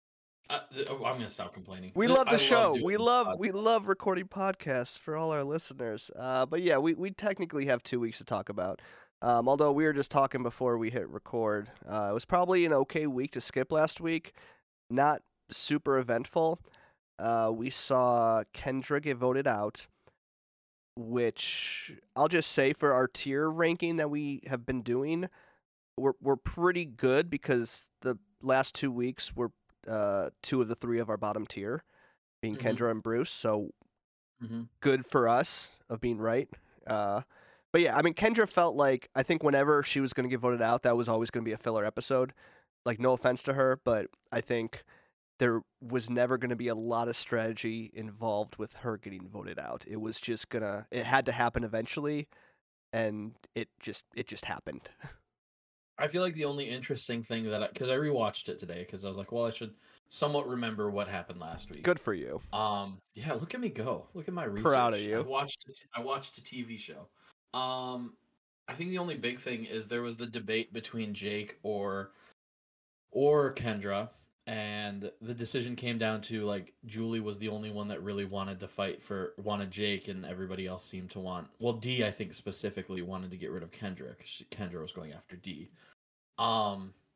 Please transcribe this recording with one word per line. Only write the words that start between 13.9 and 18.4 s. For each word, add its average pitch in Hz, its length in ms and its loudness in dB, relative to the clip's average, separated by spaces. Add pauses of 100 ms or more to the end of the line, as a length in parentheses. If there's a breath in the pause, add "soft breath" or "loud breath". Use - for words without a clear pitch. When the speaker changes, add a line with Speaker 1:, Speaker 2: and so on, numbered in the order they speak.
Speaker 2:
week. 165 320 -4 (580 loud breath)
Not 139 300 4 (300)
super 143 480 2
eventful. 127 600 2 (600 soft breath)
Uh, 113 360 2
we 117 160 -4
saw 120 720 4 (120)